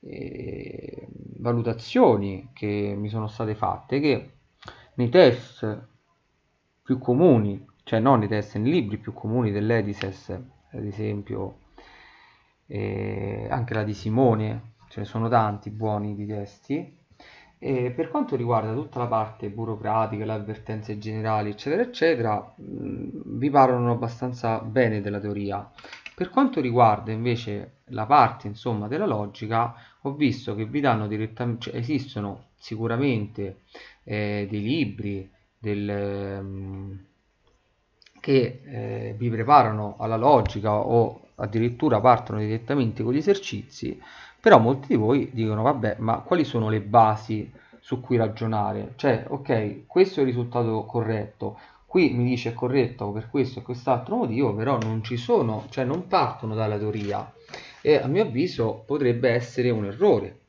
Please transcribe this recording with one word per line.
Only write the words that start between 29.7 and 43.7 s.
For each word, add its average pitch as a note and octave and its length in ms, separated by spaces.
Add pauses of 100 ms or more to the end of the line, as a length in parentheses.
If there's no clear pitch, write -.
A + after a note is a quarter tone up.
ho C#3 120
visto C#3 420
che A2 100
vi B2+ 160
danno A2 260
direttam-, A2 520
cioè, - 160
esistono A#2 720 (100)
sicuramente, A2+ 1040 (420)
eh, G#2 460
dei G#2 120
libri G2+ 680 (280)
del, G#2 320
ehm, G2 1160 (1120)
che, C3 460
eh, A2 520
vi A#2+ 120
preparano A2 680
alla A2 200
logica A2 560
o A2+ 500 (120)
addirittura A#2 640
partono A2 400
direttamente A2+ 640
con A#2+ 100
gli C#3 40
esercizi, - 840 (400)